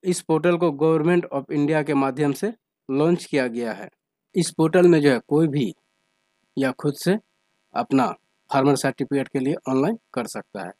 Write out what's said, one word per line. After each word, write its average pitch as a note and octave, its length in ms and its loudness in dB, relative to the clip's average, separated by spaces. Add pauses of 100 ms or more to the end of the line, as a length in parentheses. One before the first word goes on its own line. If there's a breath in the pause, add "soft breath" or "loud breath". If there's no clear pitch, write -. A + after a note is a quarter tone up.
इस F3+ 180 -2
पोर्टल E3 360 2
को E3+ 200 0
Government D#3+ 540 2
of C#3 240 -6
India D3 300 0
के D3+ 80 -2
माध्यम C3+ 400 0
से G#3 200 -6 (360)
लॉन्च D#3+ 360 0
किया C3+ 220 -2
गया A#2 260 -6
है। G2+ 160 -14 (460)
इस F3 160 -2
पोर्टल E3+ 360 4
में E3 140 6
जो C#3+ 100 4
है A#2+ 160 2
कोई D#3 200 2
भी C3 260 -2 (840)
या C3+ 160 0
खुद D3 220 -4
से F#3 220 0 (580)
अपना C3+ 360 0 (380)
फार्मर C#3 280 2
सर्टिफिकेट C3+ 500 -4
के C#3+ 120 -4
लिए C3 160 -2 (140)
ऑनलाइन D3 300 0 (140)
कर A#2 140 -6
सकता - 380 -12
है C3+ 140 -12